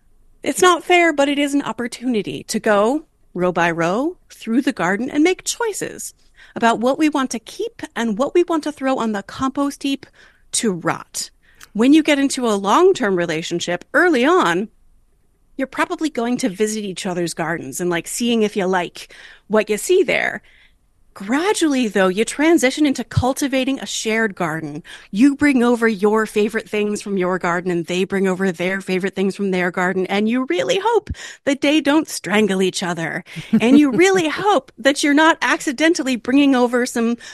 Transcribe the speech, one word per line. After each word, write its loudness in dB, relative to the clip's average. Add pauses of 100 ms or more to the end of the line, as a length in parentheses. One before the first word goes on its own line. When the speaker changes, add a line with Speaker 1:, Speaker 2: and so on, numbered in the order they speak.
(440)
Speaker 1:
It's -4
not 2
fair, 4
but 0
it -2
is 0
an 2
opportunity -6
to -4
go 2 (300)
row 0
by 2
row -2 (140)
through -2
the 0
garden -2
and 2
make 0
choices -6 (440)
about 2
what 0
we 2
want -2
to -8
keep -10 (160)
and -2
what -2
we 4
want -4
to -6
throw -2
on -2
the -6
compost -4
heap -4 (480)
to 0
rot. -6 (440)
When 4
you 8
get 2
into -2
a 2
long-term 2
relationship -4 (100)
early 4
on, 2 (880)
you're -4
probably -4
going -2
to -2
visit -4
each -8
other's -4
gardens -6
and, -2
like, -4
seeing 0
if 0
you -2
like -4 (340)
what 2
you -2
see 2
there. -2 (720)
Gradually, 0
though, 2
you 0
transition 2
into 0
cultivating 0
a -12
shared -2
garden. -6 (280)
You 4
bring 4
over 4
your 2
favorite -2
things -4
from -4
your 0
garden, -2
and -2
they -2
bring 0
over 0
their -4
favorite -4
things -2
from -4
their 0
garden. -2
And 0
you 0
really 0
hope 0 (360)
that 0
they 2
don't 2
strangle 0
each -2
other. -6 (380)
And 6
you 6
really 4
Speaker 2:
<laughs> -6
Speaker 1:
hope 0
that 0
you're 4
not 4
accidentally 0
bringing 4
over 2
some -2 (180)